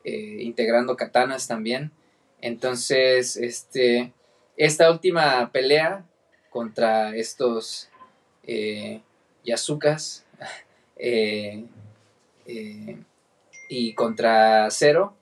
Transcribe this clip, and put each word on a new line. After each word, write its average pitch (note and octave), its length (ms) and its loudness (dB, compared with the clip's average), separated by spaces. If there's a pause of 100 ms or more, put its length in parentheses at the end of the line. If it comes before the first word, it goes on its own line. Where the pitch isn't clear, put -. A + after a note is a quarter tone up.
eh, G#2+ 360 -10
integrando A#2 560 0
katanas B2+ 500 -2
también. A#2+ 460 -6 (480)
Entonces, B2+ 960 0
este, A#2+ 800 0 (420)
esta D3+ 340 6
última D#3 600 0
pelea D#3 540 0 (440)
contra A2 640 0
estos, A#2 760 -4 (540)
eh, G#2+ 580 -8 (420)
Yasukas, D3 800 -2 (160)
<laughs> - 560 -20
eh, G#2+ 680 -2 (840)
eh, G#2+ 500 -14 (720)
y A#2 260 -6
contra A2 760 4
Zero, D#3 520 2